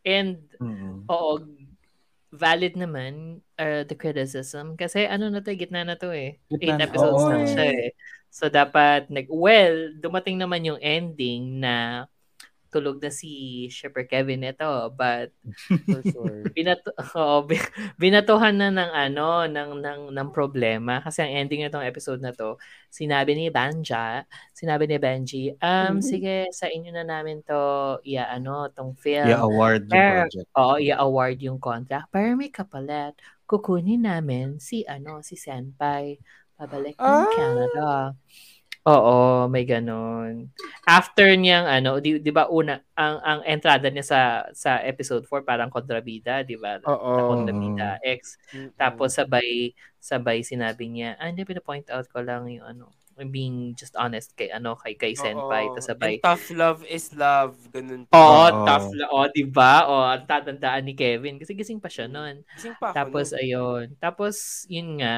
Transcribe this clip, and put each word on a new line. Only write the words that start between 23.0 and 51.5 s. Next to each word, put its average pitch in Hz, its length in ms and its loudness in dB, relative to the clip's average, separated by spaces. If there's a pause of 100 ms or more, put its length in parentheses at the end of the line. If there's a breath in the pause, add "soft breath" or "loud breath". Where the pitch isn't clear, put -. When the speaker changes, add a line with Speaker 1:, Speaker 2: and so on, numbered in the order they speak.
Speaker 1:
ni 160 160 -2
Banja, 131 800 -4 (240 loud breath)
sinabi 151 320 -2
ni 151 160 -2
Benji, 131 540 -4
"Um, 185 420 0
Speaker 3:
Mm-hmm. 196 80 -2
Speaker 1:
sige, 190 320 -4 (160)
sa 180 160 -8
inyo 165 240 -10
na 170 160 -6
namin 156 320 -8
to, 151 160 -4 (480)
i-ano, 135 640 -6
tong 131 240 -12
film." 147 320 0
Speaker 2:
I-award 113 640 4
yung 175 80 2
Speaker 1:
Pero, 196 240 6
Speaker 2:
project. 165 320 -4
Speaker 1:
oo, 135 240 4
i-award 135 640 2
yung 131 180 -8
contract. 127 540 -8
Pero 226 240 0
may 285 160 -6
kapalit, 147 640 -8 (320 soft breath)
kukunin 202 560 0
namin 143 560 -2
si, - 240 -8
ano, 151 400 -12
si - 160 -18
Senpai. 143 800 -6 (320 soft breath)
Pabalik 143 480 -10
ng 254 60 0
Speaker 3:
Ah! 311 260 4
Speaker 1:
Canada. 480 560 0 (920 soft breath)
Oo, 123 340 8 (300)
may 127 160 0
ganun. 117 840 -4 (340 loud breath)
After 180 480 8
niyang, 180 380 6
ano, 131 320 2
di, 151 180 0
di 151 140 -2
ba 156 160 4
una, 160 320 0 (160)
ang, 151 240 -2
ang 151 240 -2
entrada 151 420 2
niya 139 160 -2
sa, 135 180 2 (300)
sa 127 300 0
episode 127 420 -4
four, 139 220 -6
parang 117 240 -2
kontrabida, 120 720 -6
di 127 160 -10
ba? 104 260 -10
Speaker 3:
Oo. 127 300 -2
Speaker 1:
Na 123 160 4
kontrabida, 104 680 -2
Speaker 2:
Mm. - 140 -14
Speaker 1:
ex. - 400 -8
Speaker 3:
Mm-mm. 135 260 -16
Speaker 1:
Tapos 131 380 -2
sabay, 123 580 0 (300 soft breath)
sabay 120 400 -2
sinabi 117 480 -6
niya, 117 260 -10
ah, 160 140 -10
hindi, 180 160 -8
pinapoint 151 420 -10